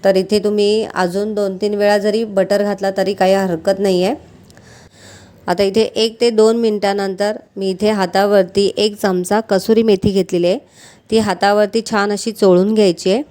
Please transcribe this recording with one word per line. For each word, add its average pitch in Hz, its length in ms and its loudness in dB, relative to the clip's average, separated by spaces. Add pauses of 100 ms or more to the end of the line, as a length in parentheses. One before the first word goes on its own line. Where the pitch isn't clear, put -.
तर 196 120 4
इथे 190 220 0
तुम्ही 208 560 0
अजून 190 400 -4
दोन 196 220 -4
तीन 208 180 -4
वेळा 208 240 2
जरी 214 260 -2
बटर 196 380 -2
घातला 196 340 -2
तरी 190 180 -2
काही 190 200 2
हरकत 190 440 -2
नाही 185 260 0
आहे. 233 100 -2 (1300)
आता 180 160 0
इथे 196 200 0
एक 220 380 -4
ते 240 100 2
दोन 220 260 2
मिनटानंतर 202 800 -2 (200)
मी 196 140 -4
इथे 208 200 0
हातावरती 196 880 2
एक 208 200 -2
चमचा 190 440 0
कसुरी 220 420 0
मेथी 208 280 2
घेतलेली 185 360 0
आहे. 202 120 0 (520)
ती 220 80 2
हातावरती 208 720 0
छान 208 220 0
अशी 208 200 -4
चोळून 196 420 4
घ्यायची 185 380 2
आहे 254 180 0